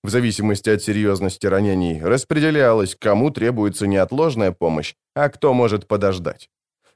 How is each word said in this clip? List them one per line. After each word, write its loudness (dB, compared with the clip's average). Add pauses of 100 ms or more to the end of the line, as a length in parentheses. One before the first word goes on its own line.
в -8
зависимости 0
от 2
серьезности -2
ранений, 0
распределялось, 0
кому 2
требуется -2
неотложная 0
помощь, -4 (200)
а 0
кто 0
может 0
подождать. -4 (440)